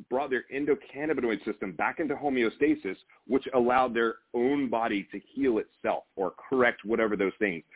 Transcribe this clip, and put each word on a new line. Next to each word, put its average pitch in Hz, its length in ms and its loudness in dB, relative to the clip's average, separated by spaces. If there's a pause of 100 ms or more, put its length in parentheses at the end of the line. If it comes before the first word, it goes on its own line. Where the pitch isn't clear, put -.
brought 135 200 -2
their 123 140 -2 (100)
endocannabinoid 139 920 -2
system 101 260 -6
back 104 280 -2
into 147 140 -2
homeostasis, 131 840 0 (300)
which 131 300 0
allowed 123 380 4
their 113 220 0 (200)
own 131 340 2
body 113 420 -2
to 101 80 -10 (140)
heal 127 240 2
itself 104 460 -4 (120)
or 92 180 -2 (160)
correct 123 360 2
whatever 110 300 2
those 95 240 2
things, 87 240 -2 (120)